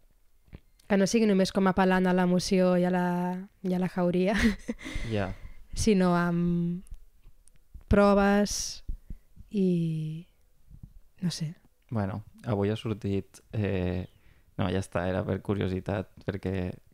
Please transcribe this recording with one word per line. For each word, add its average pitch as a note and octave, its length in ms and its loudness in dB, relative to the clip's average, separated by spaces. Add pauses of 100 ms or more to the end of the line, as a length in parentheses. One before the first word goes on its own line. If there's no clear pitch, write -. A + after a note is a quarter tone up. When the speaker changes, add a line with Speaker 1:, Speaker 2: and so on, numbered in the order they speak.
(880)
Speaker 1:
Que - 80 2
no F#3+ 100 4
sigui A3+ 220 2
només F#3+ 240 2
com F#3+ 160 2
apel·lant F#3 400 2
a F3+ 80 2
l'emoció F3+ 600 2
i F3+ 80 2
a F3+ 80 0
la, F3+ 120 0 (580)
i F#3 120 -2
a F3+ 60 -2
la F3+ 80 0
jauria, F3+ 460 0 (400)
<laughs> - 380 -6
Speaker 2:
Ja. G2 180 -2 (420)
Speaker 1:
sinó F#3 440 2
amb F3 680 0 (1040)
proves G3+ 960 4 (680)
i... E3 760 -2 (920)
no F3 100 -2
sé. D#3+ 240 -8 (360)
Speaker 2:
Bueno, G#2 340 -4 (200)
avui G2+ 260 0
ha A2 60 -2
sortit... G2+ 600 -6 (140)
Eh... F#2 540 -2 (520)
No, G2+ 100 0
ja F#2+ 140 -2
està, - 260 -4
era F#2+ 160 -2
per G2 180 -2
curiositat, G2 680 -4 (160)
perquè F#2+ 460 -6 (220)